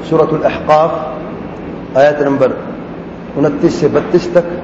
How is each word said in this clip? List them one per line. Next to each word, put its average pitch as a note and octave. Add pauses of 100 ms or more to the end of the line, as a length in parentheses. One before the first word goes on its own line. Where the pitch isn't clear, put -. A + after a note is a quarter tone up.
سورۃ D#3
الاحقاف، D3+ (1040)
آیت D3
نمبر C3+ (840)
انتیس D3
سے D3
بتیس D3
تک۔ - (160)